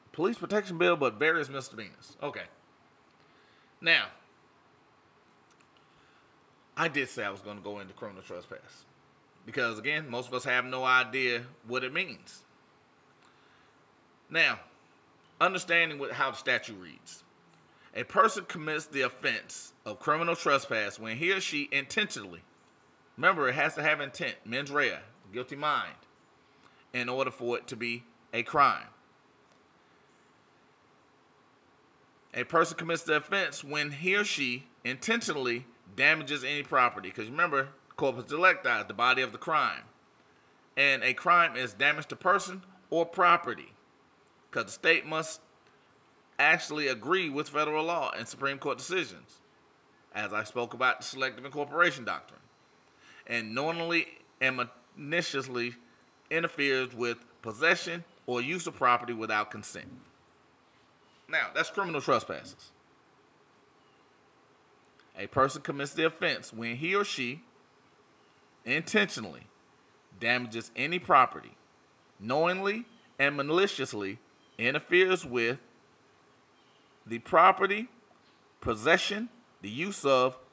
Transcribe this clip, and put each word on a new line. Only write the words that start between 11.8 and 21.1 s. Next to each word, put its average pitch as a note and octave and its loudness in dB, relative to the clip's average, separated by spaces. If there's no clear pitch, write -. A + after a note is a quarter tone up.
it C3+ -8
means. D#3+ -8
Now, D3 2
understanding E3+ 4
what, C#3 -4
how C3+ 0
the A2 -6
statute A#2 0
reads. E2+ -18
A A#2+ -6
person G#3 4
commits D#3 -6
the C#3 -2
offense - -4
of G#2+ -10
criminal E3 2
trespass B2 0
when A2 -8